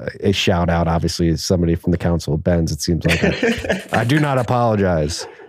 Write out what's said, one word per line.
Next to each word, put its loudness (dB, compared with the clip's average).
a 2
shout 0
out. 2
Obviously, 0
somebody 0
from -2
the 2
Council -2
of -2
Bens, 2
it -6
seems -2
like. 0
I, -2
<laughs> 2
I 0
do 2
not 2
apologize. 2